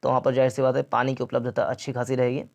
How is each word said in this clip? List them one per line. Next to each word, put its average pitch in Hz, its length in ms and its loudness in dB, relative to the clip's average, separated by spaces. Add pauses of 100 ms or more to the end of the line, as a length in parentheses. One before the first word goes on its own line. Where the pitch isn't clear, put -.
तो 135 60 0
वहाँ 127 120 2
पर 131 140 2
जाहिर 131 160 4
सी 135 120 -2
बात 131 140 2
है 139 60 0
पानी 127 320 0
की 127 80 -4
उपलब्धता 120 400 -2
अच्छी 127 300 -4
खासी 123 220 -2
रहेगी 127 300 0 (100)